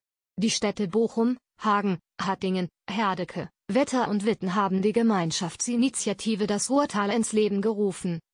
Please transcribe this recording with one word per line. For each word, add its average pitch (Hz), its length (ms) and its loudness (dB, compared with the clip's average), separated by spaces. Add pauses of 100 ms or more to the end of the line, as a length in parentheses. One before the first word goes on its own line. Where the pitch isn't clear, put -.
(400)
Die 220 100 2
Städte 208 380 -2
Bochum, 226 480 0 (240)
Hagen, 202 400 2 (200)
Hattingen, 185 480 -2 (220)
Herdecke, 185 580 -2 (200)
Wetter 254 400 2
und 202 160 0
Witten 190 320 0
haben 190 260 2
die 208 100 2
Gemeinschaftsinitiative 214 1600 0
Das 202 200 -2
Ruhrtal 247 420 2
ins 220 220 0
Leben 208 300 2
gerufen, 196 560 -2 (160)